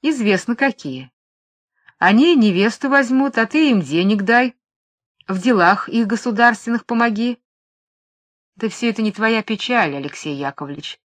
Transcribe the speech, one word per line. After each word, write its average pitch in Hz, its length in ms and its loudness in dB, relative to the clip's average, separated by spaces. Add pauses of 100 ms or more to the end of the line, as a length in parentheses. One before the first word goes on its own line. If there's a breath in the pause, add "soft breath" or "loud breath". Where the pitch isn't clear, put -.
Известно 233 540 -2
какие. 135 560 -6 (840 soft breath)
Они 233 360 4
невесту 214 540 2
возьмут, 262 500 2
а 220 80 0
ты 302 240 2
им 208 100 4
денег 180 420 0
дай. 240 340 2 (720)
В 190 120 -4
делах 196 480 2
их 226 200 -2
государственных 233 760 0
помоги. 233 540 -2 (1200)
Да 220 120 -6
всё 233 220 -4
это 220 120 -4
не 208 100 -2
твоя 220 320 -2
печаль, 214 500 -2
Алексей 143 400 -10
Яковлевич. 143 680 -10 (120)